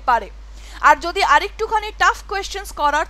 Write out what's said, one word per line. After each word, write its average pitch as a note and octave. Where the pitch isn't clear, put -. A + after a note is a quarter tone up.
পারে। A3+
আর D4
যদি F4
আরেকটুখানি G#4+
টাফ G4
questions G4
করার D4